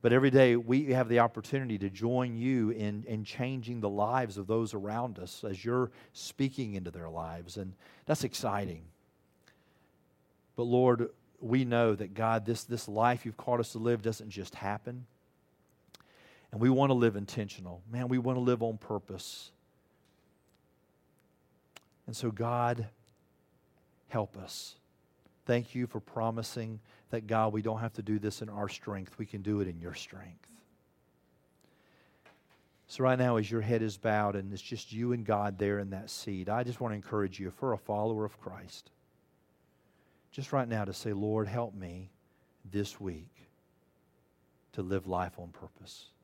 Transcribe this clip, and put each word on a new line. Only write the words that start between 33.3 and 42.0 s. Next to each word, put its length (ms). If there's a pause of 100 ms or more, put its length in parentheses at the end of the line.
as 120
your 120
head 200
is 160
bowed 380
and 180
it's 80
just 320
you 180
and 140
God 320
there 220
in 100
that 200
seat, 400
I 140
just 160
want 120
to 40
encourage 440
you, 100
if 120
we're 120
a 40
follower 480
of 140
Christ, 520 (1400)
just 160
right 160
now 160
to 80
say, 220
"Lord, 340
help 260
me 380 (580)